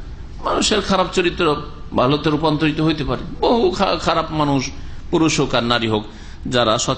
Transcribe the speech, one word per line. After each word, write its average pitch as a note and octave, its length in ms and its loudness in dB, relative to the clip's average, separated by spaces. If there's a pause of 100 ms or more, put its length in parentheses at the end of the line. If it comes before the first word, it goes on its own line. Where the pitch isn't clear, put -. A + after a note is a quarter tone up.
(440)
মানুষের G#3 360 0
খারাপ F#3 320 2
চরিত্র E3 500 2 (340)
ভালোতে D3 340 2
রূপান্তরিত D3+ 500 2
হইতে D#3 240 0
পারে। B2+ 180 -4 (180)
বহু A#3+ 300 4
খা-, F#3+ 280 0
খারাপ D#3+ 340 -2
মানুষ, C#3+ 380 0 (400)
পুরুষ D#3 300 2
হোক B2+ 140 0
আর A#2 80 2
নারী A#2 260 0
হোক, G#2+ 160 0 (440)
যারা A#2+ 300 2
সৎ B2+ 200 0